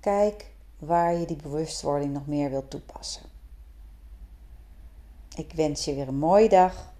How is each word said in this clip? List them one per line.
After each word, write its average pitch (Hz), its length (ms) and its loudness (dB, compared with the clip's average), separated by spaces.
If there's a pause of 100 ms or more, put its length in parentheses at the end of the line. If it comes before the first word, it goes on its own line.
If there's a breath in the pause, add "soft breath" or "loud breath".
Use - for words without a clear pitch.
Kijk 208 440 0 (280)
waar 170 340 2
je 170 120 -2
die 165 100 -6
bewustwording 143 760 -4
nog 139 140 -8
meer 147 220 0
wilt 135 200 -4
toepassen. - 540 -12 (2000)
Ik - 180 -12
wens 156 320 0
je 143 100 -2
weer 139 120 -6
een 135 100 -4
mooie 190 320 6
dag 185 500 4